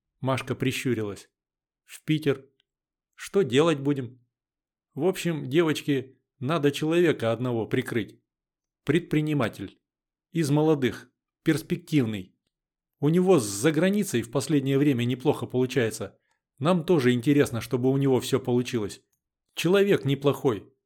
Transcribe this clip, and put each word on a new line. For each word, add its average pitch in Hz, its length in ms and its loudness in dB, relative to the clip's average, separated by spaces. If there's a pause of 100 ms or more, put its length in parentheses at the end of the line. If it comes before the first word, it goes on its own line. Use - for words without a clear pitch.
(220)
Машка 127 320 -4
прищурилась. 110 760 -4 (540)
«В - 200 -20
Питер. 151 440 -2 (680)
Что - 260 -2
делать 147 380 2
будем?» 135 440 -6 (720)
«В 135 120 -4
общем, 165 440 -4
девочки, 147 720 -2 (180)
надо 143 340 0
человека 156 600 0
одного 117 340 -2
прикрыть. 120 560 -4 (640)
Предприниматель. 151 960 -2 (500)
Из 160 200 -2
молодых. 147 580 0 (320)
Перспективный. 135 920 -2 (640)
У 143 100 0
него 180 300 4
с 117 40 0
заграницей 151 800 0
в - 80 -12
последнее 139 480 0
время 135 280 2
неплохо 123 420 -2
получается. 120 720 -2 (400)
Нам 160 260 0
тоже 127 280 4
интересно, 123 460 2
чтобы 127 300 -2
у 139 80 2
него 135 220 2
всё 120 200 0
получилось. 120 640 -2 (540)
Человек 196 500 2
неплохой. 139 640 0 (140)